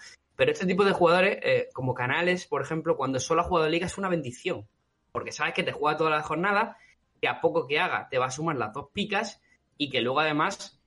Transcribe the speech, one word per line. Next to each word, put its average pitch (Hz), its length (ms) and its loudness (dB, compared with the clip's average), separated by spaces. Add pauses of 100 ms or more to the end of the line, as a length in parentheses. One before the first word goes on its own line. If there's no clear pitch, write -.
(340)
Pero 135 180 2
este 185 140 -2
tipo 185 180 2
de 196 80 4
jugadores, 185 500 4
eh, - 300 2
como 127 220 -2
Canales, 170 520 0
por 139 140 -2
ejemplo, 160 360 -2
cuando 131 240 -2
solo 165 220 2
ha - 20 2
jugado 165 220 2
en 156 60 2
Liga 170 140 0
es - 120 -8
una 196 100 -4
bendición, 143 580 -4 (460)
porque 117 200 -6
sabes 160 220 -4
que 185 80 -2
te 135 100 -2
juega 151 240 0
toda 160 140 2
la 156 120 0
jornada, 202 540 -2 (440)
que 139 80 0
a 123 120 -2
poco 160 260 0
que 143 120 0
haga 147 320 -2
te 131 80 0
va 127 80 2
a 127 40 -2
sumar 151 260 -4
las 110 160 -4
dos 139 200 -10
picas 208 480 -4 (380)
y 143 120 -4
que 127 100 0
luego, 127 200 0
además, 156 680 -2